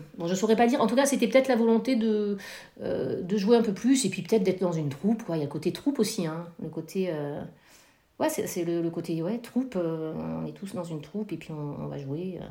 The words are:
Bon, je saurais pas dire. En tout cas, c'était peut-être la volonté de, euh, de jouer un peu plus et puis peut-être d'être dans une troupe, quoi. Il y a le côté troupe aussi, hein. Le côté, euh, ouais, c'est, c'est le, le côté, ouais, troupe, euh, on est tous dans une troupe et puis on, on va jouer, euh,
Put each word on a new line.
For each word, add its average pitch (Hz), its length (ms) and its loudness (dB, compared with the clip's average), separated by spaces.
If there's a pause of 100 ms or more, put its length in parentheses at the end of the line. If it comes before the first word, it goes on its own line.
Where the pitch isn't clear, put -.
(180)
Bon, 170 100 -4
je 185 80 0
saurais 220 220 4
pas 240 100 6
dire. 254 140 4
En 233 60 6
tout 220 80 0
cas, 277 100 6
c'était 254 220 2
peut-être 269 200 6
la 262 80 4
volonté 226 400 4
de, 208 420 2 (440)
euh, - 400 -2
de 185 160 0
jouer 208 200 6
un 226 60 6
peu 202 100 0
plus 262 320 2
et 185 40 0
puis - 120 -6
peut-être 214 220 2
d'être 185 160 2
dans 175 140 2
une 156 160 0
troupe, 208 340 0
quoi. 165 140 -2
Il - 20 0
y - 40 0
a - 20 0
le 139 60 -4
côté 160 200 -2
troupe 277 280 -2
aussi, 208 280 0
hein. 165 180 -6 (160)
Le 160 80 -6
côté, 165 420 -4
euh, 147 300 -4 (800)
ouais, 311 100 2
c'est, - 180 -2
c'est 175 180 -4
le, 170 160 0
le 165 100 0
côté, 165 320 -4
ouais, 220 160 -2
troupe, 254 380 -2
euh, 160 380 -2
on 160 320 -4
est 151 60 -8
tous 196 220 -12
dans 180 100 -4
une 160 160 -8
troupe 208 320 -8
et 160 40 -4
puis - 140 -14
on, 147 300 -6
on 151 60 -6
va 143 120 -6
jouer, 165 420 -6
euh, - 80 -10